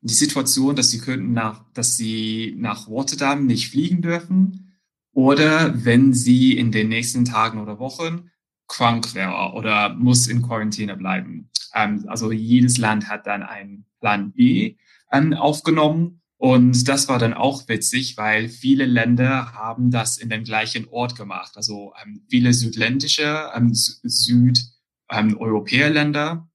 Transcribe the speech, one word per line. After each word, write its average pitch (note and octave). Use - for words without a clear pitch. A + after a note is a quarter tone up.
die A2+
Situation, C#3
dass B2+
sie A#2+
könnten C3
nach, A2
dass A#2
sie A2
nach G#2+
Rotterdam C3+
nicht A#2
fliegen E3+
dürfen E3+
oder C#3+
wenn B2
sie B2+
in A#2
den A2
nächsten A#2+
Tagen A2+
oder G#2
Wochen E3
krank A#2
wäre F#2
oder G#2
muss B2
in A#2+
Quarantäne G#2+
bleiben. F#2
Ähm, G#2+
also A2
jedes A#2+
Land G#2+
hat G#2+
dann G2+
einen G2+
Plan G#2
B, B2
ähm, D3+
aufgenommen. D#3+
Und B2+
das C#3
war B2
dann A#2
auch C3+
witzig, B2
weil G#2+
viele C3+
Länder B2
haben A#2
das A2+
in A#2
dem A2
gleichen A2
Ort A#2+
gemacht. F#2+
Also, G#2
ähm, G#2
viele B2
südländische, C#3
ähm, A#2
Sü-, -
Süd-, A#2+
ähm, G#2+
Europäer A2+
Länder D3+